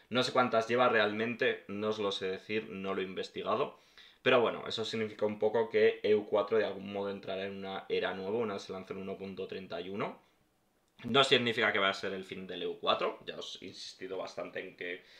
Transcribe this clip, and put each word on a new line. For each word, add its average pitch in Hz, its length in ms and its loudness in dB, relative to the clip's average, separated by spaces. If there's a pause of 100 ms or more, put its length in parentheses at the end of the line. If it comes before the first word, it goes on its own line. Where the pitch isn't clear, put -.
(100)
No 123 120 2
sé - 100 0
cuántas 117 360 2
lleva 107 220 4
realmente, 110 760 2
no 104 220 -2
os 107 100 0
lo 101 140 0
sé 98 140 -4
decir, 95 420 -4
no 95 260 -4
lo 98 60 -2
he 95 40 0
investigado. 95 760 -4 (420)
Pero 127 180 6
bueno, 104 260 2
eso - 180 -4
significa 107 400 -4
un 107 140 0
poco 110 320 2
que 110 320 6
E 104 140 4
U 104 100 0
cuatro 107 320 2
de 101 60 4
algún 98 280 -6
modo 101 180 -4
entrará 98 340 -6
en 98 140 -8
una 95 300 -8
era 92 240 0
nueva, 95 260 -2
una 110 160 -2
vez 98 100 -8
se - 80 -10
lance 95 200 -10
en 95 60 -8
uno 95 180 -6
punto 95 300 -8
treinta 92 340 -8
y 90 80 -8
uno. 120 320 -6 (840)
No 120 180 4
significa 120 500 4
que 104 60 2
vaya 98 140 4
a - 20 0
ser 98 180 -4
el 95 120 -6
fin 92 200 -12
del 90 180 -8
E 87 40 -4
U 85 140 -4
cuatro, 175 440 2
ya - 140 -10
os - 240 -12
he - 40 -12
insistido 95 500 -10
bastante 90 420 -8
en 92 180 -10
que 90 280 -8 (140)